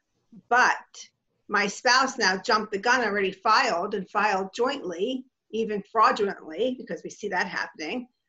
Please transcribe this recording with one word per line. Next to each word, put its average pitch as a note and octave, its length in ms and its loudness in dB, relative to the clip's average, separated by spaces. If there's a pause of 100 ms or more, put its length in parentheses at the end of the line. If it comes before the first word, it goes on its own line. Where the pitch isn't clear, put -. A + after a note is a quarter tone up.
(480)
But A#3 240 6 (760)
my G3+ 180 0
spouse B3+ 500 2
now G3 220 0
jumped G#3+ 340 0
the G3 60 -2
gun, A#3+ 260 2
already G3 280 -2
filed G#3+ 600 0
and F#3+ 160 -6
filed G3 460 0
jointly, B3 720 -4 (260)
even G#3 280 -2 (100)
fraudulently, A3+ 880 0
because - 280 -10
we F#3 60 -12
see - 180 -8
that F#3 180 -2
happening. F3 600 -8 (200)